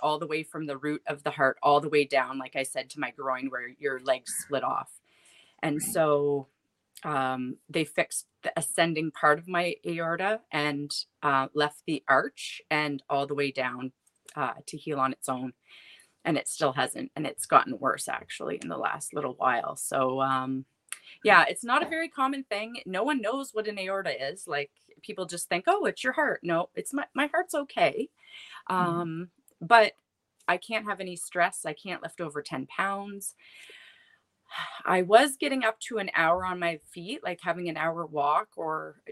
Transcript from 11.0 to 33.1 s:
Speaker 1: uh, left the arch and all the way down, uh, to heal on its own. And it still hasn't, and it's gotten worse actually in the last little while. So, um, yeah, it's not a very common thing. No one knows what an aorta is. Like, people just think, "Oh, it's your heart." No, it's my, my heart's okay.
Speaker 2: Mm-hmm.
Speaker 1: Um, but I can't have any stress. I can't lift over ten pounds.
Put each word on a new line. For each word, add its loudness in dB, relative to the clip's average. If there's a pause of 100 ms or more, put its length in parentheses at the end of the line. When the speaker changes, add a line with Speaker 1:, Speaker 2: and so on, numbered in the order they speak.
Speaker 1:
uh, 2
left 0
the -2
arch 0
and 0
all 0
the -6
way 0
down, -4 (420)
uh, -2 (120)
to -10
heal -4
on 2
its -8
own. -4 (720)
And 2
it -4
still 0
hasn't, -4
and -4
it's -8
gotten 4
worse -2
actually -6
in -8
the -6
last -4
little -4
while. 0
So, -2
um, 0 (580)
yeah, 10
it's -6
not 2
a -4
very -4
common -2
thing. -8
No -2
one 2
knows -4
what -2
an -6
aorta -4
is. -12
Like, -4 (320)
people -8
just -8
think, -2
"Oh, 4
it's -2
your 0
heart." 0
No, 0
it's -8
my, -4
my 2
heart's 0
okay. 0 (640)
Speaker 2:
Mm-hmm. 2 (120)
Speaker 1:
Um, -6 (300)
but 8 (560)
I 2
can't -6
have -4
any -8
stress. 0
I -6
can't -10
lift -10
over -6
ten -6
pounds. -6 (1500)